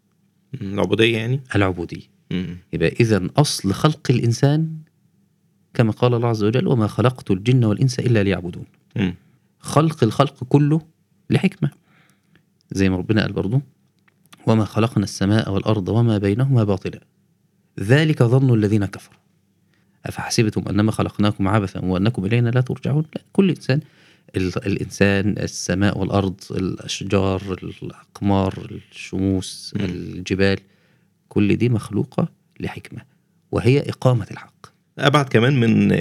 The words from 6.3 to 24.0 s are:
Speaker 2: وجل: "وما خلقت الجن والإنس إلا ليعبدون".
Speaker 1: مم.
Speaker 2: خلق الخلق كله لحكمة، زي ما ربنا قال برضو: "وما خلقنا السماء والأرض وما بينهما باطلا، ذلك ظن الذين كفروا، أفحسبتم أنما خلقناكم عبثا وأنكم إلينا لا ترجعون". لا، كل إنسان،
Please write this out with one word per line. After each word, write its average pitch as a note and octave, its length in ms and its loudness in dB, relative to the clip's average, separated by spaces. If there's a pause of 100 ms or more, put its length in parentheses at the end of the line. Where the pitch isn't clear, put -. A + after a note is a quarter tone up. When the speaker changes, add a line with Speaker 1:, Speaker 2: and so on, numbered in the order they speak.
Speaker 2:
وجل: A#2+ 240 2
"وما A#2 200 2
خلقت - 440 0
الجن A#2 320 2
والإنس A2 360 0
إلا A2+ 240 2
ليعبدون". F2+ 420 -4 (300)
Speaker 1:
مم. F2+ 200 0 (440)
Speaker 2:
خلق D#3 440 2
الخلق C3+ 400 0
كله D3 380 2 (480)
لحكمة، - 420 0 (1000)
زي F#2+ 180 2
ما F#2 80 0
ربنا G#2+ 240 0
قال F#2 120 -2
برضو: A2+ 280 -2 (840)
"وما A2 180 4
خلقنا A2 380 0
السماء G2 480 0
والأرض F#2+ 380 0
وما A2+ 280 2
بينهما A2 460 2
باطلا، F#2+ 360 -4 (800)
ذلك C#3 440 4
ظن B2+ 300 4
الذين G#2 320 2
كفروا، - 340 -14 (840)
أفحسبتم - 640 -4
أنما G#2 220 0
خلقناكم G2+ 560 -2
عبثا G2 320 -2
وأنكم F#2 460 -2
إلينا A#2 240 0
لا B2 120 0
ترجعون". C#3 440 -2 (100)
لا، - 60 -10 (120)
كل G3 160 2
إنسان، C#3 300 -2 (560)